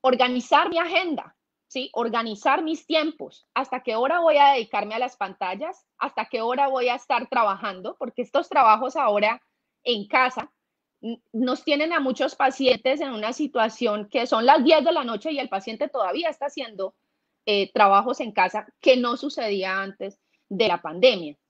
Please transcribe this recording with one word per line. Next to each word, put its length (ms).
Organizar 680
mi 100
agenda, 580
¿sí? 260
Organizar 720
mis 240
tiempos. 680
¿Hasta 280
qué 140
hora 240
voy 160
a 160
dedicarme 420
a 60
las 160
pantallas? 680
¿Hasta 280
qué 140
hora 280
voy 200
a 60
estar 340
trabajando? 720
Porque 240
estos 260
trabajos 480
ahora 460
en 220
casa 440
n-, 180
nos 320
tienen 280
a 80
muchos 340
pacientes 640
en 100
una 220
situación 760
que 180
son 200
las 180
diez 200
de 80
la 120
noche 280
y 60
el 100
paciente 400
todavía 420
está 160
haciendo, 480
eh, 260
trabajos 480
en 120
casa 340
que 160
no 200
sucedía 680
antes 360
de 200
la 140
pandemia. 540